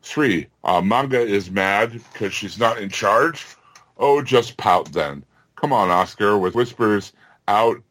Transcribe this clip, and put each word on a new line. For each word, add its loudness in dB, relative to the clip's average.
Three, -2
uh, 2
manga 0
is -2
mad -2
'cause -6
she's -10
not 0
in -8
charge. 0
Oh, 2
just 0
pout 2
then. -4
Come -2
on, 2
Oscar. 2
With 0
whispers 0
out 2